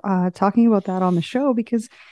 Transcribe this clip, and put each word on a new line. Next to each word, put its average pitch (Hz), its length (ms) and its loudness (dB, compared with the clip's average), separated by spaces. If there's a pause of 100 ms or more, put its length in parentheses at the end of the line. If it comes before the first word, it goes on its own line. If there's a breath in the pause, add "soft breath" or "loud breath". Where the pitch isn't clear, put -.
uh, 180 280 0
talking 208 340 2
about 208 200 2
that 185 180 -2
on 180 100 2
the 170 80 0
show 262 320 -2
because, 226 340 -4 (240 soft breath)